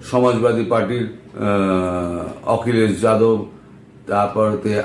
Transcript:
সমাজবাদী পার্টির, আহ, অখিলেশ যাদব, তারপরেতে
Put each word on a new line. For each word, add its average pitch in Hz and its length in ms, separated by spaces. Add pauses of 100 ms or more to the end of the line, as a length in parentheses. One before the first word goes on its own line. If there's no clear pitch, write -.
সমাজবাদী 120 640
পার্টির, 113 420
আহ, 92 1400
অখিলেশ 110 520
যাদব, 110 460 (600)
তারপরেতে 104 800